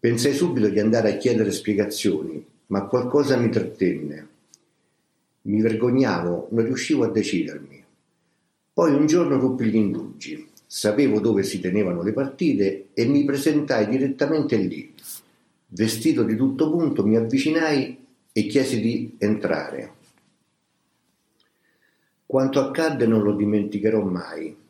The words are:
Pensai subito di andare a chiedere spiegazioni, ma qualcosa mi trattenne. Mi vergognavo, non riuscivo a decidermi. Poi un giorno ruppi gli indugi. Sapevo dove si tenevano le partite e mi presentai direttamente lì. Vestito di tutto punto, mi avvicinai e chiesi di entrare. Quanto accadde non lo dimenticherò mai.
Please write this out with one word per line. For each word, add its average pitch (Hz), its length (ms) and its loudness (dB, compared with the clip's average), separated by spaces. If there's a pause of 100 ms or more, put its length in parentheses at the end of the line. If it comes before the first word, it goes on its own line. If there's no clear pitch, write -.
Pensai 120 320 2
subito 107 360 0
di 101 120 0
andare 110 320 2
a - 60 -2
chiedere 110 340 2
spiegazioni, 82 920 -2 (220)
ma 98 200 -2
qualcosa 127 500 2
mi 117 120 2
trattenne. 78 800 -2 (1120)
Mi 104 180 -2
vergognavo, 110 880 0
non 113 140 0
riuscivo 131 400 0
a 107 60 -2
decidermi. 80 760 -4 (880)
Poi 170 200 2
un 143 140 4
giorno 151 320 2
ruppi 127 280 0
gli 107 100 2
indugi. - 720 -4 (180)
Sapevo 107 540 0
dove 98 240 2
si 95 160 -4
tenevano 90 420 -2
le 104 100 -2
partite 120 800 -2
e 113 140 0
mi 143 180 4
presentai 139 640 0
direttamente 135 680 0
lì. 87 360 -4 (760)
Vestito 113 560 0
di 110 100 -2
tutto 135 380 0
punto, 151 340 0
mi 110 100 4
avvicinai 139 800 0 (340)
e 104 140 0
chiesi 127 340 0
di 113 380 -2
entrare. 78 760 -2 (2250)
Quanto 135 360 0
accadde 135 440 0
non 110 180 4
lo 101 120 2
dimenticherò 104 680 0
mai. 82 520 -6 (140)